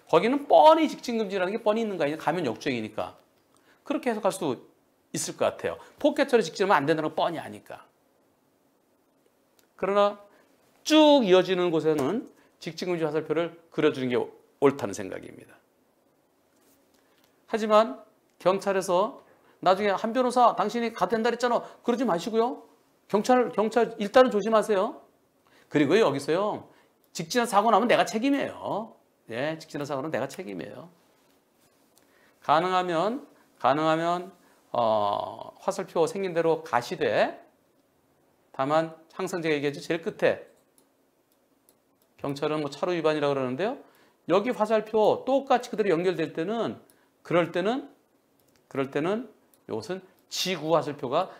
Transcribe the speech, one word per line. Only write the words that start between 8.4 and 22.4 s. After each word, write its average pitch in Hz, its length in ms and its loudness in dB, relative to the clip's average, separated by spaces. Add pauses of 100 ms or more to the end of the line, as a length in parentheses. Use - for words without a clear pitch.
그러나 202 420 0 (640)
쭉 302 420 8
이어지는 180 460 4
곳에는 156 600 0 (300)
직진금지 170 440 -6
화살표를 156 560 -4 (100)
그려주는 139 380 0
게 117 240 -2 (280)
옳다는 135 340 2
생각입니다. 92 600 -14 (1900)
하지만 220 560 2 (360)
경찰에서 190 840 0 (380)
나중에 196 300 2
"한 220 220 -2
변호사, 240 440 4
당신이 226 360 -2
가도 185 180 -2
된다 226 200 0
그랬잖아." 240 320 -2 (200)
그러지 240 220 0
마시고요. 220 580 -2 (460)